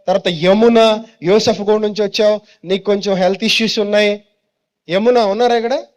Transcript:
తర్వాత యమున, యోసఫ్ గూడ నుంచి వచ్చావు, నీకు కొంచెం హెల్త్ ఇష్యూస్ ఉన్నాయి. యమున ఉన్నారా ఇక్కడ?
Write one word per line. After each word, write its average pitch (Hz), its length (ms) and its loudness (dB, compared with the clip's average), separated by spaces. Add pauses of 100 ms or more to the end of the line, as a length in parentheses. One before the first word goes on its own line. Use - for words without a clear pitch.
తర్వాత 190 220 -2
యమున, 220 760 2 (180)
యోసఫ్ 208 380 0
గూడ 214 200 0
నుంచి 208 220 -4
వచ్చావు, 208 380 0 (240)
నీకు 190 200 -4
కొంచెం 202 300 -2
హెల్త్ 185 300 0
ఇష్యూస్ 214 340 -2
ఉన్నాయి. 208 480 -2 (640)
యమున 220 280 2
ఉన్నారా 233 380 0
ఇక్కడ? 240 300 -4 (100)